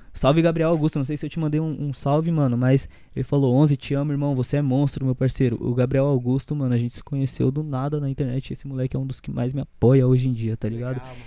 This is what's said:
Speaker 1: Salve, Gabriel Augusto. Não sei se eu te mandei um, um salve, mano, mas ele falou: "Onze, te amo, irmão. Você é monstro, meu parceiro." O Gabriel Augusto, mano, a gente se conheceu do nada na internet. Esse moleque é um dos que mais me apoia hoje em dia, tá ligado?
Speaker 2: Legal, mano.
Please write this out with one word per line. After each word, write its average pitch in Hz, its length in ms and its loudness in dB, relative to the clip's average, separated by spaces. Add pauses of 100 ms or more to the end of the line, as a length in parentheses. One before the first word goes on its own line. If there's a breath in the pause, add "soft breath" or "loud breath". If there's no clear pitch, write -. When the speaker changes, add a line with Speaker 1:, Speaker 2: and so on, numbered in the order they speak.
(120)
Speaker 1:
Salve, 151 300 2
Gabriel 165 280 2
Augusto. 156 280 0
Não 135 60 0
sei 147 120 -4
se 156 100 -8
eu 143 40 -8
te - 80 -8
mandei 156 220 0
um, 151 280 -4
um 139 60 -4
salve, 160 380 0
mano, 135 260 2
mas 131 300 4 (260 soft breath)
ele 127 80 -4
falou: 135 320 2
"Onze, 143 220 4
te - 180 -4
amo, 143 180 -2
irmão. 143 220 -2
Você 127 220 -2
é 143 60 0
monstro, 135 420 0
meu 131 100 0
parceiro." 127 460 0
O 117 120 -2
Gabriel 135 340 2
Augusto, 131 500 0
mano, 127 180 0
a 120 40 2
gente 120 160 -4
se - 80 -14
conheceu 135 500 -2
do 151 100 -4
nada 143 380 -4
na 139 100 -2
internet. 135 420 -4
Esse 131 140 -12
moleque 135 300 -4
é - 20 -2
um 135 80 -4
dos 131 140 -10
que - 100 -12
mais 131 220 -4
me 139 80 -4
apoia 127 480 4
hoje 127 200 4
em 127 40 0
dia, 110 240 -2
tá - 120 -4
ligado? 120 260 -6
Speaker 2:
Legal, 127 140 -10
mano. 123 180 -16